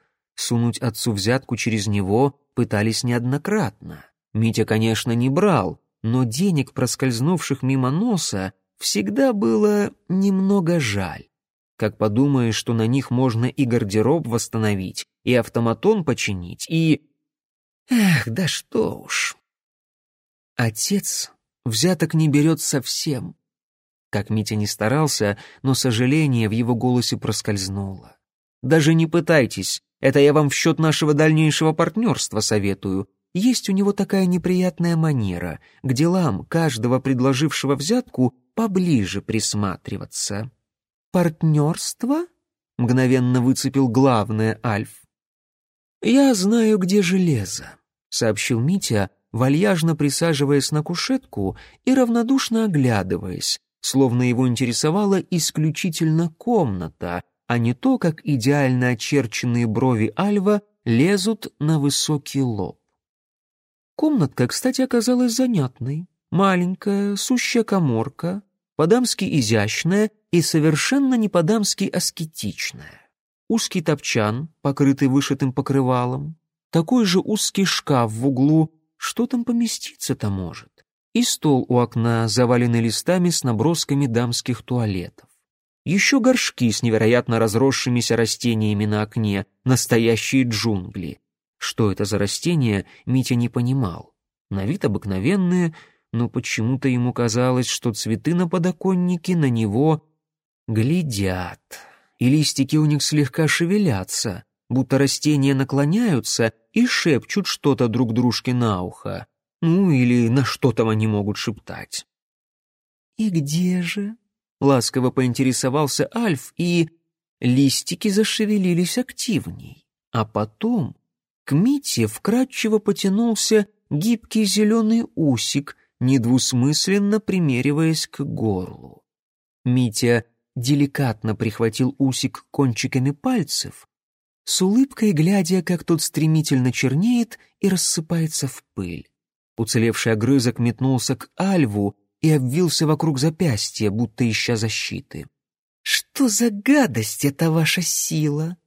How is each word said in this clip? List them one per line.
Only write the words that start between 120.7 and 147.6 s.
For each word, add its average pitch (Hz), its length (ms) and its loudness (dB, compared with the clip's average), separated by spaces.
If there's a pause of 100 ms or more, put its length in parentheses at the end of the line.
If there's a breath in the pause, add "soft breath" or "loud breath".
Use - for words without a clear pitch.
к - 80 -4
Мите 202 540 2
вкрадчиво 220 720 0
потянулся 208 880 0 (240)
гибкий 214 540 0
зелёный 214 720 2
усик, 143 640 -2 (240)
недвусмысленно 135 1200 2
примериваясь 156 840 0
к - 140 -16
горлу. 101 840 -6 (600)
Митя 120 600 2 (320)
деликатно 131 800 0
прихватил 117 640 -2
усик 131 520 -2
кончиками 131 640 -2
пальцев — - 760 -4 (560)
с - 160 -4
улыбкой 214 520 2
глядя, 180 500 2
как 175 220 -4
тот 165 180 0
стремительно 151 680 0
чернеет 214 680 0 (220 soft breath)
и 196 80 0
рассыпается 165 800 -2
в - 160 -10 (120)
пыль. 87 340 -8 (480)
Уцелевший 113 560 0
огрызок 120 460 2
метнулся 127 580 -2
к - 220 -20
Альву 117 580 0 (240)
и 160 100 4
обвился 151 560 2
вокруг 151 320 0
запястья, 131 720 -2
будто 117 380 -2
ища 113 280 -2
защиты. - 680 -6 (560)
"Что - 460 -2
за 226 220 0
гадость 208 760 0
эта 151 260 0
ваша 160 320 0